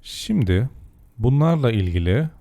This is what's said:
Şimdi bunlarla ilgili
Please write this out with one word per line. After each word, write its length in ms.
Şimdi 680
bunlarla 540
ilgili 560